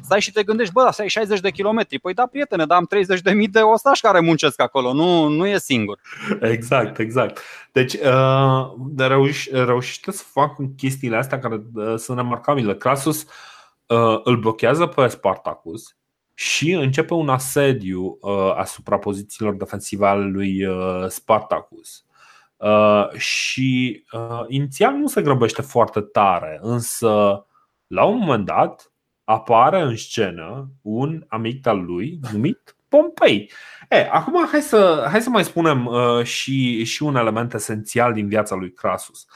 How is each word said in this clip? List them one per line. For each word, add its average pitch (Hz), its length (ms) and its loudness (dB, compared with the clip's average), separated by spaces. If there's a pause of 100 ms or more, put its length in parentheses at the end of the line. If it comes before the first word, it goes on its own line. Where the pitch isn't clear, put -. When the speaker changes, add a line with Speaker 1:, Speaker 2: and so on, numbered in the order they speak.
Speaker 1:
stai 196 180 0
și 202 120 -6
te 214 100 0
gândești, 214 300 -2
„Bă, 233 80 2
asta 214 240 2
e 196 40 -4
șaizeci 208 320 -2
de 190 100 -2
kilometri.” 196 480 -2
Păi 180 160 -6
da, 247 120 0
prietene, 247 400 -2
dar 170 120 4
am 175 60 2
treizeci 190 360 0
de 185 120 2
mii 208 160 2
de 208 120 4
ostași 220 400 4
care 196 200 6
muncesc 160 400 2
acolo, 127 320 0
nu, 165 360 2
nu 151 180 0
e 202 120 0
singur. 107 420 -2 (400)
Speaker 2:
Exact, 117 580 0
exact. 113 420 -2 (320)
Deci, 127 220 2
uh, 131 720 4 (300)
reuș-, 135 540 2
reușește 127 640 -2
să - 100 -12 (100)
fac 143 240 0 (200)
chestiile 131 400 -4
astea 135 220 -2
care, 113 240 -6 (120)
uh, 110 220 -4
sunt 123 220 -8
remarcabile. 120 580 -2
Crasus, 139 500 -2 (600)
uh, 117 360 2
îl 123 140 2
blochează 117 500 0
pe 147 200 2
Spartacus - 920 -6 (380)
și - 380 -2
începe 156 420 0
un 160 140 0
asediu, 131 920 -2
uh, 98 360 0
asupra - 420 -4
pozițiilor 101 560 -6
defensive 101 520 -6
ale 101 180 2
lui, 95 400 -4
uh, 92 440 -4
Spartacus. - 960 -4 (520)
Uh, 104 600 4
și, 127 840 -4 (100)
uh, 117 360 -10
inițial 143 460 0
nu 285 120 -2
se 214 160 -2
grăbește 131 400 0
foarte - 380 0
tare, 87 640 0
însă, 107 840 0 (400)
la 92 180 2
un 208 140 2
moment 135 260 0
dat, 98 480 -2 (320)
apare 131 560 4
în 123 160 -2
scenă 101 760 -6 (120)
un 139 460 -6
amic 113 380 -6
al 101 180 0
lui 107 360 -8 (120)
numit 120 440 -4 (120)
Pompei. 302 600 2 (380)
E, - 220 2
acum 294 400 2
hai 302 100 2
să, 180 500 2
hai 214 120 0
să 254 80 -4
mai 208 140 2
spunem, 151 420 0
uh, 120 380 2
și, 123 600 -2
și - 180 -6
un 147 140 0
element 117 380 0
esențial 117 580 -2
din 107 160 -4
viața 104 260 -2
lui 92 180 -8
Crasus. - 640 -8